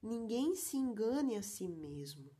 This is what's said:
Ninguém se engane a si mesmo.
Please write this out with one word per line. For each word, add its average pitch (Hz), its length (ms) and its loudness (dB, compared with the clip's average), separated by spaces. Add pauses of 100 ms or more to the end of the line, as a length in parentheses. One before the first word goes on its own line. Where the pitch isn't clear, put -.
Ninguém 233 540 0
se - 220 -2
engane 247 580 4
a 208 60 0
si - 260 -4
mesmo. 147 600 -6 (100)